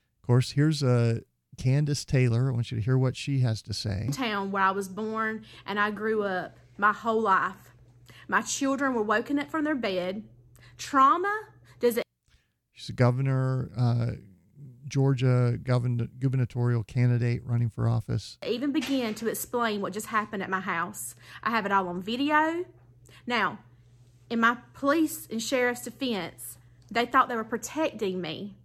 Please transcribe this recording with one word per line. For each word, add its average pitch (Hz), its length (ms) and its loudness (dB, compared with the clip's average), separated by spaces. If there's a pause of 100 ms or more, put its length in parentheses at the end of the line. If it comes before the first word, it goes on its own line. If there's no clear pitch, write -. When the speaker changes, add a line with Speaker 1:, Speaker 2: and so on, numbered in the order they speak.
(200)
Speaker 1:
Of - 60 -20
course, 123 240 4
here's, 147 320 2
uh, 120 380 2 (380)
Candace 147 460 0
Taylor. 127 440 2
I 131 60 -2
want 117 180 -4
you 120 40 -6
to 110 60 -2
hear 131 160 2
what 127 160 2
she 139 240 -4
has 117 240 0
to - 100 -12
say. 101 380 -4
Speaker 2:
Town 202 400 -4
where 196 140 2
I 190 80 4
was 196 160 -4
born 220 560 -4 (200)
and 196 140 -2
I 208 140 2
grew 214 320 -2
up 185 320 -4 (200)
my 208 160 4
whole 220 280 0
life. 190 520 0 (540)
My 208 160 0
children 269 520 0
were 226 100 0
woken 220 340 0
up 285 100 -4
from 320 140 -2
their 302 140 0
bed. 196 480 -4 (520)
Trauma 311 560 4 (460)
does 240 200 2
it. - 60 -2 (680)
Speaker 1:
She's - 160 -14
a - 40 -8
governor, 131 840 2
uh, 117 360 2 (760)
Georgia 127 760 2
govern-, 123 460 0 (100)
gubernatorial 123 640 0
candidate 120 600 2
running 120 240 0
for 113 200 0
office. 113 580 -2
Speaker 2:
Even 247 260 -2
begin 254 440 0
to 226 120 -4
explain 214 520 -2
what 190 120 -4
just 208 140 -8
happened 214 360 -4
at - 60 -6
my 190 120 -2
house. 185 540 -6 (280)
I - 80 0
have 226 160 0
it 196 60 0
all 190 160 4
on 175 120 -6
video. 302 640 2 (640)
Now, 214 320 0 (720)
in 233 100 0
my 233 160 6 (180)
police 302 560 0
and 226 120 -4
sheriff's 247 400 0
defense, 226 720 -6 (340)
they 233 140 0
thought 262 240 4
they 247 80 -4
were 220 80 -4
protecting 220 760 -2
me 175 340 -8 (100)